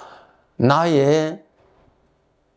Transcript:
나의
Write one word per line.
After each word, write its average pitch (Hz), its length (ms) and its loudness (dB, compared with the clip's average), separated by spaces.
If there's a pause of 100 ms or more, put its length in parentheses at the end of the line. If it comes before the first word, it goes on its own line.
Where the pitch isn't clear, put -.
(560)
나의 156 880 0 (1120)